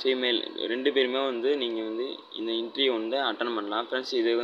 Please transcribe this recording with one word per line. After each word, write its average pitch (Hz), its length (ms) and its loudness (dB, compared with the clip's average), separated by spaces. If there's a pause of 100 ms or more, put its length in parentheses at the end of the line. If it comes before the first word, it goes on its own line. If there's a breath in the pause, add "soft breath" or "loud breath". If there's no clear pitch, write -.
female 127 400 2 (320)
ரெண்டு 131 240 2
பேருமே 131 340 2
வந்து 123 220 0 (100)
நீங்க 113 260 -2
வந்து 117 180 -4 (340)
இந்த 113 100 -4 (100)
இன்டர்வியூ 127 380 2
வந்து 113 200 -2 (120)
attend 120 280 -2
பண்ணலாம். 104 300 -2
Friends, 131 320 -4
இது 117 240 4